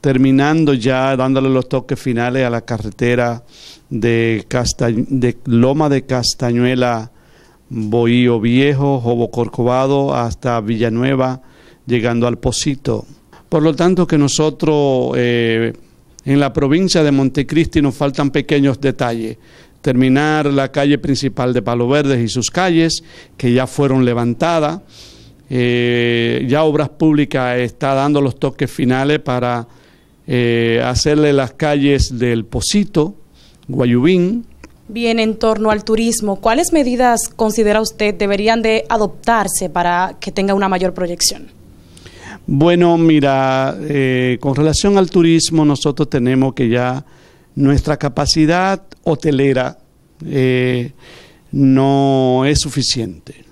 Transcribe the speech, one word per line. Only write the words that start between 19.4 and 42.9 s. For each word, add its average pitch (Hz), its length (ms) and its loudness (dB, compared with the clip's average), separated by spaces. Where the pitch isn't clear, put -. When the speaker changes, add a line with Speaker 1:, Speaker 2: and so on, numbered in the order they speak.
Speaker 1:
Terminar 143 640 2
la 139 240 0
calle 143 280 0
principal 127 540 -4
de 120 100 0
Palo 120 260 -2
Verdes 139 320 0
y 117 80 -2
sus 120 220 -4
calles, 165 520 0
que 123 160 0
ya 127 140 2
fueron 135 380 0
levantadas. 147 760 -2
Eh, 120 1000 0
ya 143 140 2
Obras 151 280 0
Públicas 139 680 0
está 135 360 -2
dando 143 260 2
los 135 180 -2
toques 139 320 -4
finales 135 500 0
para, 123 460 -4
eh, 117 540 2
hacerle 147 480 2
las 135 200 0
calles 143 680 0
del 113 260 0
Pocito, 151 720 -2
Guayubín. 160 800 2
Speaker 2:
Bien, 226 340 -2
en 220 160 0
torno 220 340 0
al 214 140 -2
turismo, 220 520 -2
¿cuáles 240 340 0
medidas 247 640 2
considera 214 460 0
usted 214 340 -2
deberían 208 460 0
de 220 300 0
adoptarse 208 800 -2
para 175 500 0
que 196 100 -10
tenga 196 220 -2
una 196 160 0
mayor 185 240 -2
proyección? 175 560 -4
Speaker 1:
Bueno, 170 520 4